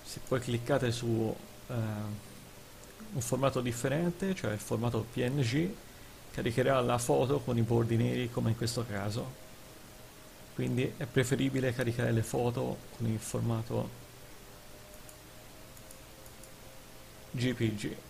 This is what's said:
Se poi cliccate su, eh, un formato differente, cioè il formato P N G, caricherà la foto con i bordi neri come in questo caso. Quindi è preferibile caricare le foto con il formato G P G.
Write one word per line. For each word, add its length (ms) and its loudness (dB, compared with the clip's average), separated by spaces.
Se 220 -10
poi 140 2
cliccate 520 2
su, 440 2
eh, 60 -6
un 1500 -6
formato 380 4
differente, 760 2
cioè 200 0
il 60 -2
formato 520 0
P 60 -4
N 240 2
G, 300 2
caricherà 480 4
la 180 4
foto 440 4
con 160 2
i 40 6
bordi 360 6
neri 340 2
come 200 2
in 60 2
questo 300 0
caso. 440 -2
Quindi 420 2
è 80 -4
preferibile 680 4
caricare 400 2
le 100 6
foto 540 2
con 120 -2
il 120 2
formato 680 0
G 240 2
P 220 2
G. 200 -4